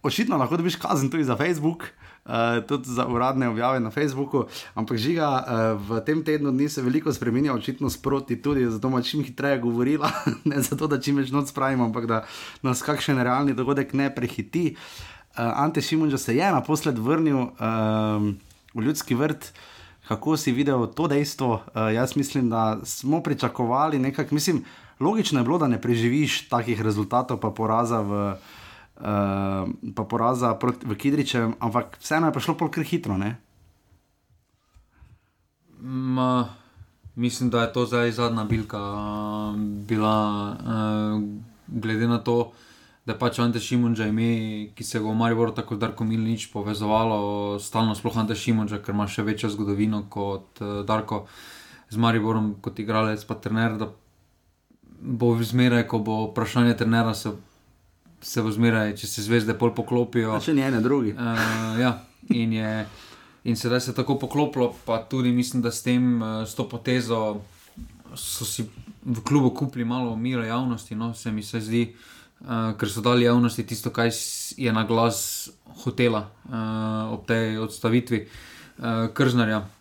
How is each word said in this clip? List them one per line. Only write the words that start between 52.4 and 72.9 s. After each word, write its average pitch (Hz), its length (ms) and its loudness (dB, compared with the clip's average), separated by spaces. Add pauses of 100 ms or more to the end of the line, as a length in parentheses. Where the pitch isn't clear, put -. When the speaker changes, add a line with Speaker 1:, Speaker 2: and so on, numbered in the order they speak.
Speaker 2:
kot - 200 -10
igralec 110 440 0
pa - 120 -6
trener, 110 440 0
da 107 100 -4 (1040)
bo 120 440 0
zmeraj, 120 500 4
ko 117 140 0
bo 110 260 0
vprašanje 117 480 2
trenera, 113 400 2
se, 107 160 -4 (880)
se - 240 -4
bo 110 80 0
zmeraj, 110 440 2
če 101 120 -10
se 104 160 -6
zvezde 110 320 2
pol 117 160 2
poklopijo. 117 640 0
Speaker 1:
A 104 60 0
če 160 120 0
ni 143 80 4
ene 135 200 2
drugi. 123 300 2
Speaker 2:
Eh, 113 680 -2
ja, 120 220 0 (260)
in 113 260 2
je, 110 340 -2 (560)
in 117 140 0
sedaj 123 240 0
se 127 100 -6
je 120 40 -4
tako 131 220 0
poklopilo, 143 640 0
pa 113 200 -2
tudi 123 320 0
mislim, 123 300 2
da 117 80 2
s 117 120 -6
tem, 123 360 4
eh, 110 240 -2
s 107 120 -8
to 123 120 -2
potezo 110 720 -2 (720)
so - 340 -8
si 107 220 -4 (340)
v 113 220 -4
klubu 139 280 4
kupili 127 340 -4
malo 120 300 -2
mira 120 300 -2
javnosti, 117 500 -4
no, 113 200 -4
se 117 180 -8
mi 107 100 -4
se 110 180 -6
zdi, 113 340 0 (460)
eh, 113 320 -2
ker 107 160 -2
so 104 120 -6